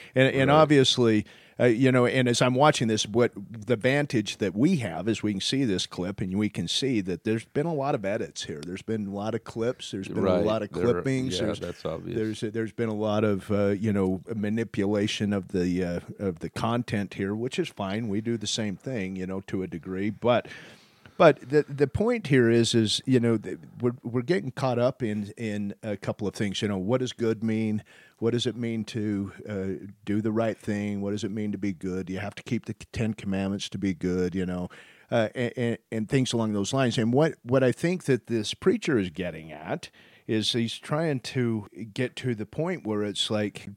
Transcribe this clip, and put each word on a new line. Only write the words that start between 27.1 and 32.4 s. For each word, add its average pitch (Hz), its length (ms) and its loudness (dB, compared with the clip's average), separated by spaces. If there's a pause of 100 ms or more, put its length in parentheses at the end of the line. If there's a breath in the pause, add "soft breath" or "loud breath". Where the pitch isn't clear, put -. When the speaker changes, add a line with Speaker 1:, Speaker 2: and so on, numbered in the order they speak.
Speaker 1:
good 110 300 -2
mean? 110 400 0 (360 loud breath)
What 113 120 0
does 120 160 -2
it 113 80 -2
mean 117 300 -4
to, 104 460 -2 (160)
uh, 95 400 -6 (160)
do 104 180 0
the 107 100 0
right 110 260 0
thing? 104 440 -4
What 101 100 -2
does 104 120 -4
it 98 80 -4
mean 107 200 -4
to 98 60 -4
be 101 160 -2
good? 92 340 -6
Do 92 60 -6
you 92 60 -4
have 98 160 -8
to - 80 -14